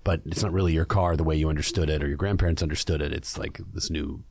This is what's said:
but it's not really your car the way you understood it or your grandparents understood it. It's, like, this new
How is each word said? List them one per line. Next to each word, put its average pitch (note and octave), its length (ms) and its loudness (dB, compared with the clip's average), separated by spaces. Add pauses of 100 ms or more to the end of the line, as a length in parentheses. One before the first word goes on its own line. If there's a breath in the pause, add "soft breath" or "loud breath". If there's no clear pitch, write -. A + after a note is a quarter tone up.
but F2 220 2
it's E2 160 -4
not G2 100 0
really F2+ 220 4
your D#2+ 100 4
car F2 320 2
the D#2+ 80 2
way D#2+ 120 2
you D#2 120 2
understood D#2 400 0
it D2+ 140 0
or D2 60 -2
your C#2+ 80 -2
grandparents F#2 460 2
understood D#2 380 0
it. D2 120 -2
It's, - 260 -8
like, - 220 -8 (120)
this - 160 -6
new D2 420 -4